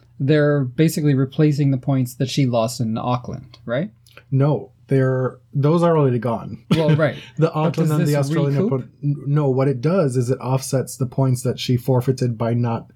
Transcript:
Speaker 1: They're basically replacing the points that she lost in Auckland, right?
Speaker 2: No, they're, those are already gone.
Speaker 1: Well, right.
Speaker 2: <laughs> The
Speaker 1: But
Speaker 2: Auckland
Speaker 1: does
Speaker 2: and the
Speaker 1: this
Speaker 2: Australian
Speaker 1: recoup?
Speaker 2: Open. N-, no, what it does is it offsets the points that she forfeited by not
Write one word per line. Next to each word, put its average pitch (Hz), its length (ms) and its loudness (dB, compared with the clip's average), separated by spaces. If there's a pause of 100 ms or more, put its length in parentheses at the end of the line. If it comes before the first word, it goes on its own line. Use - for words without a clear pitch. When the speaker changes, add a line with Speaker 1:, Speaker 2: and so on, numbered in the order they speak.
(200)
Speaker 1:
They're 147 460 2
basically 147 500 2
replacing 139 560 2
the 135 80 0
points 131 360 -2
that 131 140 -2
she 143 160 0
lost 117 360 0
in 110 180 -2
Auckland, - 680 -6
right? 143 240 -4 (400)
Speaker 2:
No, 139 420 0 (160)
they're, 131 520 0 (140)
those 151 280 2
are 170 160 4
already 131 220 2
gone. 110 520 -6
Speaker 1:
Well, 156 240 2
right. 151 200 0 (120)
Speaker 2:
<laughs> - 100 -20
The 156 100 2
Speaker 1:
But 165 80 -4
Speaker 2:
Auckland 160 340 0
Speaker 1:
does - 20 0
Speaker 2:
and 151 100 0
the 147 40 0
Speaker 1:
this 147 100 2
Speaker 2:
Australian 143 480 0
Speaker 1:
recoup? 208 100 0
Speaker 2:
Open. 127 180 -4 (120)
N-, 143 220 -4
no, 143 240 0
what 131 180 2
it 131 140 -2
does 151 360 0
is 120 120 0
it 131 100 -2
offsets 131 580 -2
the 131 100 -4
points 131 360 0
that 127 160 -4
she 123 180 0
forfeited 127 600 0
by 117 160 -2
not 120 420 -4